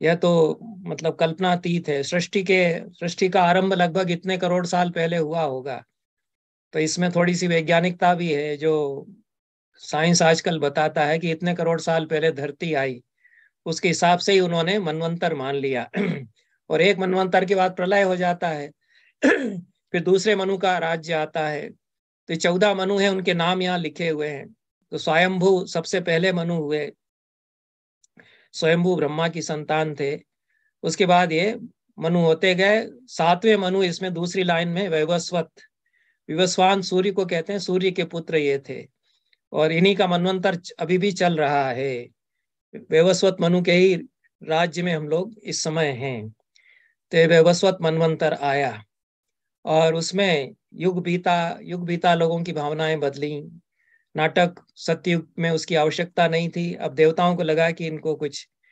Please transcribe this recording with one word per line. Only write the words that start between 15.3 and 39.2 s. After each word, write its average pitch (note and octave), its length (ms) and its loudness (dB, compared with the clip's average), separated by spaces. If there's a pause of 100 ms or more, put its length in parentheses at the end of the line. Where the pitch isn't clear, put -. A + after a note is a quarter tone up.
मान C#3 200 -4
लिया। C3+ 420 -4
<clears throat> - 720 -8
और D#3+ 100 2
एक F#3 180 4
मनवंतर F#3 460 2
के F#3+ 100 0
बाद F#3 220 0
प्रलय G3 260 2
हो F#3 140 2
जाता F3 320 -2
है। D3 220 -6 (540)
<clears throat> B3 340 0 (340)
फिर F3+ 100 -2
दूसरे F#3+ 340 2
मनु F#3+ 220 -2
का F#3 200 0
राज्य E3 340 -4
आता D#3 360 -2
है। D3+ 220 -8 (580)
तो E3+ 60 -4
चौदह F#3 400 2
मनु F#3+ 240 0
हैं, G3 120 4
उनके F#3+ 240 0
नाम F3+ 280 0
यहाँ F3+ 160 -2
लिखे E3 300 -6
हुए D3+ 200 -4
हैं। C#3 280 -12 (340)
तो D#3 80 -8
स्वयंभू F3+ 680 2
सबसे F3 340 -4
पहले F3 320 0
मनु E3+ 220 -2
हुए, D3+ 380 -4 (1600)
स्वयंभू E3+ 440 2
ब्रह्मा D3+ 320 -2
की E3 140 -6
संतान D#3 580 -4
थे। C#3+ 200 -4 (640)
उसके E3+ 240 0
बाद F3 260 4
ये G#3 280 0 (380)
मनु E3+ 220 2
होते E3 340 4
गए। G3+ 380 2
सातवें F3+ 640 2
मनु F#3+ 260 0
इसमें F3+ 320 -4
दूसरी F3 280 -4
लाइन E3+ 260 0
में F#3 200 -2
वैवस्वत, E3 640 -2 (800)
विवस्वान F#3 540 2
सूर्य F#3 280 0
को F#3+ 160 -2
कहते E3+ 260 -4
हैं, G3+ 80 -4
सूर्य F#3 300 0
के F3 140 -4
पुत्र E3 320 -6
ये C#3 320 0
थे - 200 -14 (640)